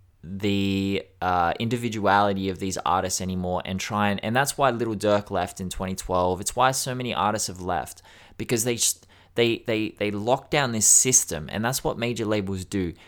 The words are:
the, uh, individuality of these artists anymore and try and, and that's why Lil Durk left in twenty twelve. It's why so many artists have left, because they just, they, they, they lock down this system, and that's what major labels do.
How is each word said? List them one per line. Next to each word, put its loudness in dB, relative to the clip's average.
the, 0
uh, 2
individuality 2
of -4
these -4
artists 0
anymore -2
and -4
try 0
and, -2
and -2
that's 0
why 4
Lil 0
Durk 2
left -4
in -6
twenty -6
twelve. 0
It's -6
why 4
so -4
many -4
artists 0
have -12
left, -6
because -2
they 0
just, -2
they, 2
they, -2
they -2
lock 0
down 2
this 0
system, 2
and -2
that's -2
what -2
major -2
labels -2
do. -2